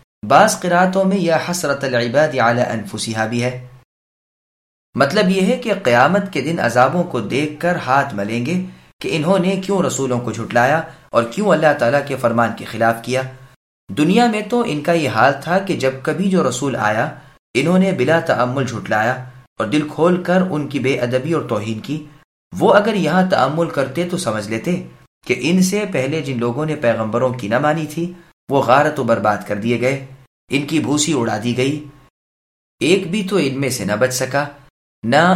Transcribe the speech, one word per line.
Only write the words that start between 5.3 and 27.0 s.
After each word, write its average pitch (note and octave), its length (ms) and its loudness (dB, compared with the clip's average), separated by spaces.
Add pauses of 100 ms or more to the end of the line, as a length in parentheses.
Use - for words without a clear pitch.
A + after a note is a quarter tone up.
ہے A#3 160 2
کہ A3 160 -4 (100)
قیامت D3 500 2
کے C#3 80 -2
دن E3 180 -4
عذابوں B2+ 440 2
کو - 160 -4
دیکھ B2+ 400 -4
کر E3+ 160 0 (100)
ہاتھ C3 300 0
ملیں A2 300 -4
گے E3 100 -2 (460)
کہ - 140 -6
انہوں E3 240 2
نے F#3 160 0 (100)
کیوں G3 180 0
رسولوں B2+ 360 -2
کو B2 120 -4
جھٹلایا A#2+ 500 0 (300)
اور A#2 120 2
کیوں G3 280 -2
اللہ D3+ 280 4
تعالیٰ B2+ 280 2
کے C#3 80 -4
فرمان A#2 420 0
کے G#2 80 -14
خلاف A2+ 380 0
کیا۔ B2+ 180 -2 (680)
دنیا F3 380 2
میں G#3+ 220 0
تو A#3+ 180 0
ان D3 140 -4
کا F3 120 0
یہ D#3 160 0
حال A#2 320 4
تھا E3 180 0
کہ E3+ 180 -2
جب C3 140 0 (120)
کبھی F3+ 260 -2
جو E3 200 2
رسول B2 260 -2
آیا، A2 340 0 (440)
انہوں E3 260 4
نے F#3+ 120 4
بلا D3+ 280 2
تأمل B2+ 460 0
جھٹلایا A2 480 -2 (440)
اور G#2+ 100 -2
دل D3 220 0
کھول F3+ 340 2
کر F#3 260 2
ان D3+ 180 -2
کی C#3 120 -4
بے B2+ 200 0
ادبی B2+ 340 -2
اور D3 160 0
توہین A2 300 -4
کی۔ D3 260 -8 (480)
وہ F3+ 200 4
اگر G#3 220 4
یہاں F3 360 2
تأمل D#3 380 2
کرتے C#3+ 400 -2
تو F3+ 80 -4
سمجھ G#2+ 320 -4
لیتے A2+ 320 -2 (460)
کہ B2 120 2
ان E3+ 240 2
سے G3+ 280 0
پہلے C#3+ 300 -2
جن C3+ 180 -4
لوگوں A#2+ 260 -2
نے D#3 100 -4
پیغمبروں A#2 580 0